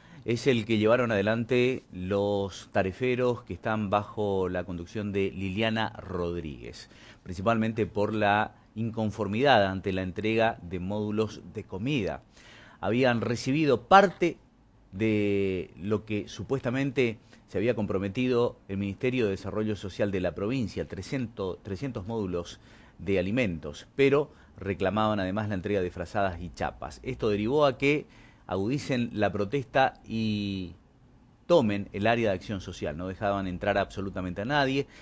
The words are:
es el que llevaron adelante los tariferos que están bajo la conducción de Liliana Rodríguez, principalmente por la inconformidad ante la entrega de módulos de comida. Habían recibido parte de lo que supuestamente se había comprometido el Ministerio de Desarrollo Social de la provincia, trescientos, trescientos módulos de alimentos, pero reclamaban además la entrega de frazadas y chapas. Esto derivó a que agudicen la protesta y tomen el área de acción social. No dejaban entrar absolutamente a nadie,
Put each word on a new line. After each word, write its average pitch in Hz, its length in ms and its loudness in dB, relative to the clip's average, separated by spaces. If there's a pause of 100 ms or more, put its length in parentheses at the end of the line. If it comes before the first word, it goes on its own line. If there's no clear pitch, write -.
(260)
es 117 200 0
el 120 180 4
que 110 140 0
llevaron 117 340 4
adelante 117 800 2
los 98 800 -2
tariferos 120 720 0
que - 140 -10
están 110 340 -2
bajo 101 580 0
la 90 160 -2
conducción 92 480 -8
de 98 200 0
Liliana 107 680 -2
Rodríguez, 85 960 -6 (320)
principalmente 110 640 0
por 104 260 -2
la 104 400 4 (220)
inconformidad 110 920 2
ante 95 260 -2
la 95 120 0
entrega 110 580 0
de 87 160 -8
módulos 104 640 -2 (100)
de 101 120 -10
comida. 98 580 -4 (580)
Habían 117 420 2
recibido 131 680 0
parte 185 500 8 (540)
de 101 800 2 (100)
lo 104 240 -2
que 104 220 -4
supuestamente 127 880 -2 (300)
se - 100 -4
había 113 160 2
comprometido 110 920 0
el 98 100 -6
Ministerio 110 480 0
de 101 60 2
Desarrollo 101 440 -2
Social 101 360 -2
de 95 100 0
la 87 140 -2
provincia, 101 520 -4
trescientos, 98 760 -6
trescientos 98 420 -6
módulos 92 540 -4 (400)
de 95 180 2
alimentos, 90 800 -2
pero 139 360 4 (280)
reclamaban 98 600 0
además 101 300 -2
la 107 40 -2
entrega 98 280 0
de 90 100 -2
frazadas 90 500 -2
y 87 80 -8
chapas. - 540 -6
Esto 123 260 -2
derivó 117 380 2
a 131 100 0
que 143 300 2 (400)
agudicen 120 640 -2
la 101 180 2
protesta 127 720 0
y 101 720 -4 (720)
tomen 107 480 4
el 101 140 0
área 117 220 4
de 95 60 2
acción 95 240 -6
social. 85 380 -6
No 90 100 -6
dejaban 98 380 -2
entrar 95 320 0
absolutamente 95 640 -4
a 107 40 -4
nadie, 135 420 0 (140)